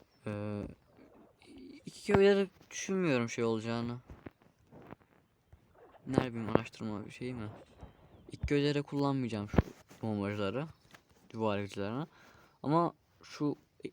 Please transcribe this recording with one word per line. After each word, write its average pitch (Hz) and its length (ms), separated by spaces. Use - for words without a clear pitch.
Ee, 104 340
iki - 280
köyleri 196 360
düşünmüyorum 151 600
şey 117 140
olacağını. 117 540
Nerede 131 220
bileyim, 113 200
araştırma 110 560
bir - 60
şey 127 220
mi? 113 140
İlk - 160
köylere 143 340
kullanmayacağım 131 680
şu - 80
bombacıları, 104 680
duvar 110 260
yıkıcılarını. 101 480
Ama 160 300
şu - 320